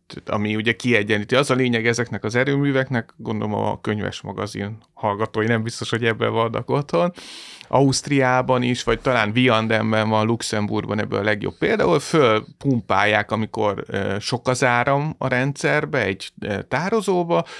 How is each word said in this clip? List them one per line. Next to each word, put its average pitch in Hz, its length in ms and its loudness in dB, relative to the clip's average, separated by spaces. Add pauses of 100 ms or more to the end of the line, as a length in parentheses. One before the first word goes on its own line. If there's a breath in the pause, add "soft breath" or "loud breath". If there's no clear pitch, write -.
(260)
ami 107 300 -2
ugye 110 200 0
kiegyenlíti. 107 600 2
Az 143 140 4
a 131 60 2
lényeg 120 320 0
ezeknek 117 360 -2
az 110 120 -2
erőműveknek, 135 840 0
gondolom 110 360 -4
a 107 280 -2
könyves 104 400 -4
magazin 101 560 -8 (280)
hallgatói 107 400 -2
nem 113 180 0
biztos, 117 260 -8
hogy 117 160 0
ebben 113 260 0
vannak 113 380 -2
otthon, 170 440 0 (540 loud breath)
Ausztriában 127 960 2
is, 123 220 0
vagy 117 160 0
talán 117 320 2
Viandenben 110 800 2
van, 110 160 2
Luxemburgban 107 720 -2
ebből 107 200 -2
a 101 40 -2
legjobb 104 340 -2
példa, 214 260 2
ahol 160 160 4
fölpumpálják, 107 1300 2
amikor, 107 560 -2
ö, 98 320 -2
sok - 280 -4
az 127 160 0
áram 139 540 2
a 135 100 -4
rendszerbe, 143 760 0
egy, 98 280 -4 (100)
ö, 101 200 -4
tározóba, 180 840 0 (140 loud breath)